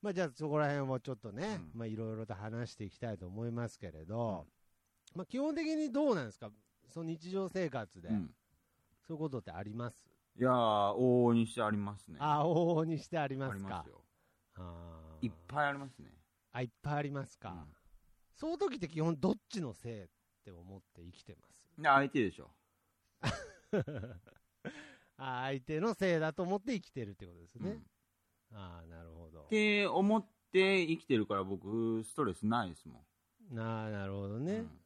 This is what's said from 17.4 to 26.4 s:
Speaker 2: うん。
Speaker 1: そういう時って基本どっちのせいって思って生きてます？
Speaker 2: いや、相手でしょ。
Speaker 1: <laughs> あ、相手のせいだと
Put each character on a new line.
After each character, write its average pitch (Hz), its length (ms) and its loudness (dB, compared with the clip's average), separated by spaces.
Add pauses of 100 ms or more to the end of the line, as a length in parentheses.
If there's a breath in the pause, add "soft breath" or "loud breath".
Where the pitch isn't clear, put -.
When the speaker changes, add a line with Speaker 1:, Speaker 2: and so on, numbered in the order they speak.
Speaker 2:
う 87 40 -10
ん。 76 200 -14 (580)
Speaker 1:
そ 311 160 -6
う - 40 -2
い - 20 -2
う - 20 -8
時 330 200 -2
っ - 20 -8
て 175 80 -6
基 160 140 -4
本 165 180 2
ど 185 120 2
っ 220 40 2 (120)
ち 196 140 -6
の 127 120 -4
せ - 160 -12
い 107 160 -10
っ - 20 -20 (360)
て 104 80 -18
思 90 260 -16
っ 92 40 -16 (120)
て 85 100 -18
生 87 80 -14
き - 120 -20
て 85 120 -18
ま - 140 -20
す？ - 160 -20 (120)
Speaker 2:
い 151 60 -10
や、 143 120 10
相 139 140 6
手 131 140 4
で 92 80 2
し - 80 -16
ょ。 - 120 -18 (680)
Speaker 1:
<laughs> 151 1000 -4 (960 loud breath)
あ、 127 300 -4
相 135 140 -2
手 156 180 -2
の 214 140 2
せ 180 240 4
い - 20 4
だ 156 120 2
と 185 120 -2